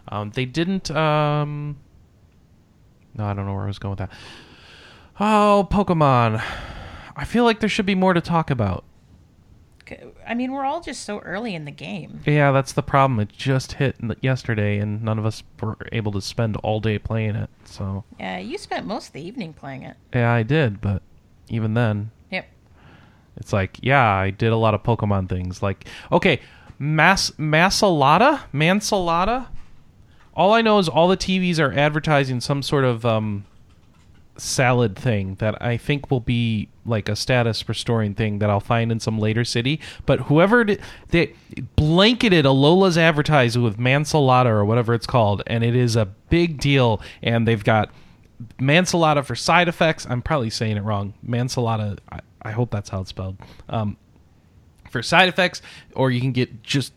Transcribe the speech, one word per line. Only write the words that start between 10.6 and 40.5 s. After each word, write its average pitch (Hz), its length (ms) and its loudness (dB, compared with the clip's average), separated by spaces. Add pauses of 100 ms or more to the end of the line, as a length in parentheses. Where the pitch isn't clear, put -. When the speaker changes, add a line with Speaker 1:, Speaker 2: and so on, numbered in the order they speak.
Speaker 2:
all 294 160 -4
just 294 240 -12
so 208 160 -8
early 196 340 -8
in 156 120 -10
the 143 40 -12
game. - 560 -12
Speaker 1:
Yeah, 147 240 6
that's 135 220 2
the 143 100 0
problem. 135 380 4
It 104 80 -2
just - 460 -2
hit 131 280 0
n-, 113 200 -4
yesterday, 107 560 0
and 104 260 -4
none 110 160 0
of 107 60 -2
us - 180 -6 (180)
were 110 140 -6 (160)
able 107 200 -2
to 98 80 -4
spend 110 360 -2
all 107 240 -2
day 107 180 0
playing 110 380 -4
it, 107 120 -6 (160)
so. 98 380 -8 (160)
Speaker 2:
Yeah, 180 200 -8
you 220 200 -10
spent 302 280 -10
most 226 220 -10
of - 40 -20
the 139 100 -14
evening 180 300 -12
playing 135 320 -14
it. - 120 -18 (160)
Speaker 1:
Yeah, 117 200 2
I 117 100 2
did, 120 380 0
but 98 220 -2 (460)
even 110 260 -2
then. 107 360 0 (220)
Speaker 2:
Yep. 185 160 -8 (880)
Speaker 1:
It's - 160 -16
like, 95 300 -2
yeah, 131 220 4 (120)
I 95 140 0
did 113 200 -2
a 113 60 2
lot 110 180 2
of 101 80 -2
Pokemon 101 460 0
things. 90 340 -6
Like, 98 220 -4 (260)
okay, 175 300 2 (400)
Mas-, 156 520 2
Masalada? 170 1080 2 (120)
Mansalada? 185 920 0 (880)
All 185 200 4
I 233 80 4
know 214 180 4
is 170 80 0
all 156 180 4
the 185 100 4
T 185 220 -2
Vs 175 220 0
are 139 120 2
advertising 143 680 0
some 143 240 -2
sort 143 200 0
of, 120 220 0
um, 107 380 -2 (920)
salad 123 600 0
thing 98 400 -4
that 107 260 -4
I 120 140 -2
think 139 340 -4
will 135 80 0
be, 113 500 -2 (160)
like, 110 240 -4
a 104 60 -4
status 117 540 -2
restoring 110 480 -2
thing 104 240 -2
that 104 100 2
I'll 101 80 2
find 117 320 -2
in 113 80 -2
some 110 180 -4
later 110 280 0
city. 127 340 -2 (280)
But 139 160 4
whoever 190 420 4